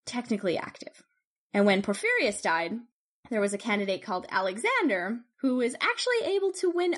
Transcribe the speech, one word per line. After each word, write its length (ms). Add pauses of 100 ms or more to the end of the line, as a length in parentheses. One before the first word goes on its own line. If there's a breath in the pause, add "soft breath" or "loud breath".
technically 520
active. 460 (500)
And 120
when 160
Porphyrius 600
died, 380 (500)
there 120
was 120
a 40
candidate 440
called 280
Alexander 920 (220)
who 160
was 180
actually 600
able 160
to 180
win 280